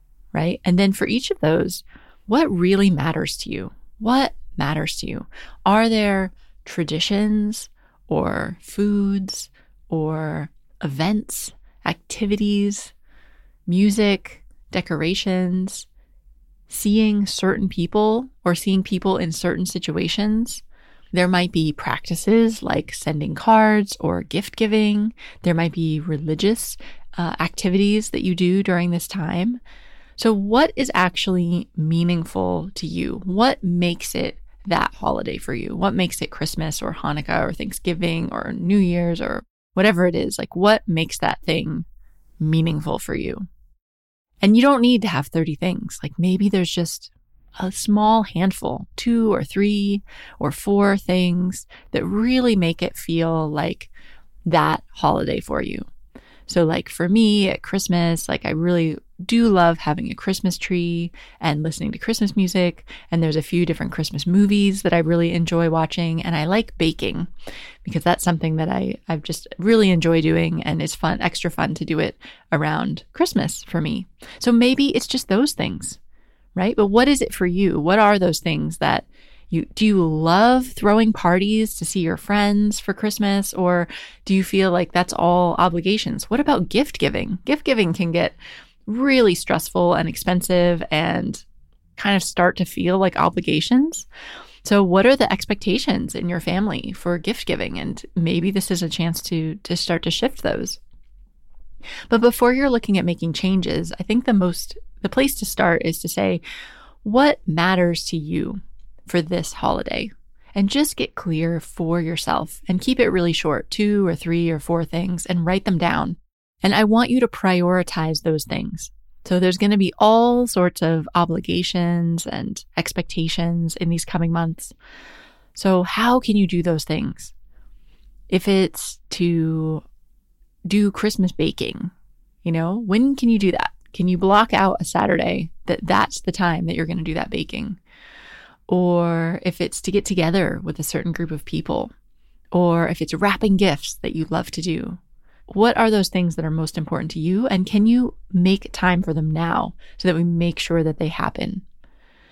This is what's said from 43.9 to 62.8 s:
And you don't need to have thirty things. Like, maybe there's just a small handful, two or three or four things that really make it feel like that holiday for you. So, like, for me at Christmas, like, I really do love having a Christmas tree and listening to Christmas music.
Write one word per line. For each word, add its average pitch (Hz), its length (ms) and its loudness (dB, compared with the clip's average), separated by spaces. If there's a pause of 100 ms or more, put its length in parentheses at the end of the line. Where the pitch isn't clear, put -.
And 208 160 6
you 233 60 8
don't 269 200 6
need 240 220 4
to 226 40 -2
have 143 200 -2
thirty 160 280 -2
things. - 480 -6
Like, 151 160 -8
maybe 185 300 2
there's 185 220 0
just - 380 -6 (500)
a 185 120 -4
small 214 520 2
handful, - 720 -2
two 226 380 2
or 170 100 0
three 202 600 0 (340)
or 143 140 -2
four 202 460 2
things 180 680 0 (260)
that - 140 -2
really 233 500 2
make 170 280 0
it - 140 -6
feel 165 520 -2
like 151 400 -6 (560)
that 156 380 2 (100)
holiday - 460 0
for 69 220 -6
you. - 240 -8 (680)
So, 175 120 4
like, 165 220 -2
for - 220 -4
me 208 400 4
at - 140 -4
Christmas, 170 640 0
like, - 160 -4
I - 60 -2
really 165 480 0 (260)
do 233 220 4
love 170 320 6
having - 320 -4
a - 40 -6
Christmas 185 400 -2
tree 170 560 -2 (300)
and 151 220 -2
listening 151 300 -4
to 165 40 -10
Christmas 208 380 -2
music. 180 500 0 (240)